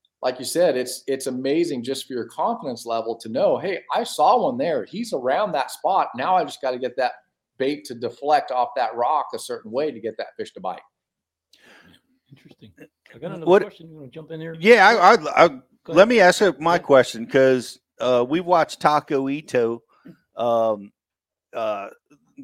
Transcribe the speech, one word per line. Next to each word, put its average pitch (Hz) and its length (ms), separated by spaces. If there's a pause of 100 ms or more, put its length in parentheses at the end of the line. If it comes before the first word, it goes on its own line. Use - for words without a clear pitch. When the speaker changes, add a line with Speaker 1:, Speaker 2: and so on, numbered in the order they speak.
(220)
Speaker 1:
Like 127 160
you 131 80
said, 160 300
it's, 127 300
it's 135 220
amazing 135 560
just 131 220
for 131 80
your 117 120
confidence 151 600
level 113 320
to - 100
know, 139 300
"Hey, 185 220 (140)
I 214 100
saw 202 380
one 131 160
there. 139 260
He's 220 300
around 156 380
that 139 180
spot. 165 460
Now 160 200
I 175 80
just 139 180
gotta 127 160
get 123 180
that 123 160 (460)
bait 147 280
to 123 80
deflect 127 560
off 123 260
that 117 200
rock 131 380
a 113 60
certain 113 300
way 139 220
to 117 80
get 107 180
that 110 100 (100)
fish 107 160
to 98 60
bite." 92 220 (1500)
Speaker 2:
Interesting. - 420 (420)
I 117 40
got 165 140
another 170 200
Speaker 3:
What 190 40
Speaker 2:
question. 208 320
You 160 80
wanna 143 120
jump 156 220
in 160 100
here? 165 200
Speaker 3:
Yeah, 202 280
I, 214 260
I, 151 320
I, 135 140 (240)
Speaker 2:
Go - 80
Speaker 3:
let 180 160
Speaker 2:
ahead. - 0
Speaker 3:
me 240 120
ask 180 200
you 185 180
my 170 200
Speaker 2:
Yeah. 165 60
Speaker 3:
question, 120 420
'cause, 131 520 (220)
uh, 123 280
we 156 120
watched 170 400
Taco 147 480
Ito, 123 540 (540)
um, 113 560 (600)
uh, 107 360 (540)